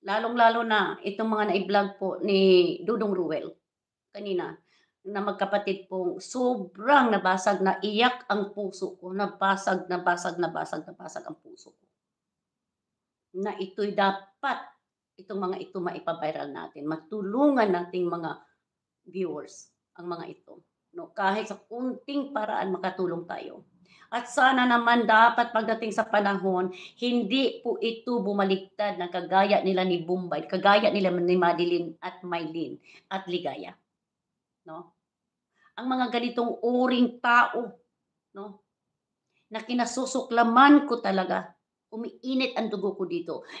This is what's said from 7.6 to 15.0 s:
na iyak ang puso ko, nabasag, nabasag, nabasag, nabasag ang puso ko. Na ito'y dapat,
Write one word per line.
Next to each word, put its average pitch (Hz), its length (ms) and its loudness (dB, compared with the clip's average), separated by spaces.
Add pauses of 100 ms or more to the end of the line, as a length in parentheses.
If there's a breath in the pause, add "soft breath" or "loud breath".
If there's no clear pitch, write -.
na 190 180 0
iyak 220 480 0
ang 202 240 -2
puso 196 480 -8
ko, 185 140 -10
nabasag, 190 720 -2
nabasag, 175 480 -2
nabasag, 160 480 -4
nabasag - 400 -16
ang - 160 -14
puso - 320 -20
ko. - 100 -20 (1600)
Na 202 160 -6
ito'y 196 400 -6
dapat, 202 720 -2 (480)